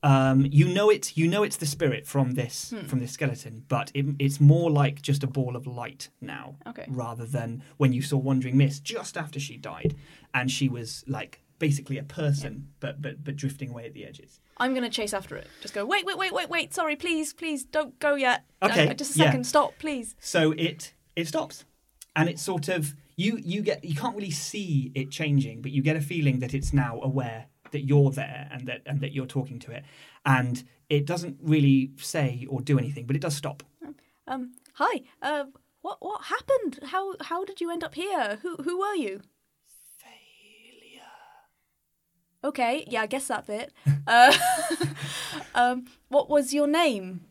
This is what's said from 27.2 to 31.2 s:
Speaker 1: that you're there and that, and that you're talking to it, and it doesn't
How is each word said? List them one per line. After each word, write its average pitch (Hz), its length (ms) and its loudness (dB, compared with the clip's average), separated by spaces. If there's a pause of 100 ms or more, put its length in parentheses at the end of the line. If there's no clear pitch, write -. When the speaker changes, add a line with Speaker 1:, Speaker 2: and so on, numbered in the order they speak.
Speaker 1:
that 147 140 -6
you're 139 260 6
there 135 400 -8
and 127 160 -10
that, 123 180 -8
and 143 140 -2
that 139 140 -4
you're 131 120 -4
talking 131 320 -6
to - 140 -14
it, 120 120 -12 (420)
and 127 380 4 (260)
it 143 160 2
doesn't 170 360 -6